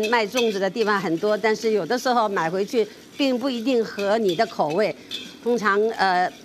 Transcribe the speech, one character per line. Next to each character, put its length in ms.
卖 160
粽 280
子 40
的 120
地 160
方 120
很 200
多， 200
但 160
是 180
有 140
的 140
时 80
候 220
买 200
回 160
去 220
并 200
不 120
一 120
定 220
合 340
你 160
的 140
口 220
味。 260
通 140
常， 200
呃， 340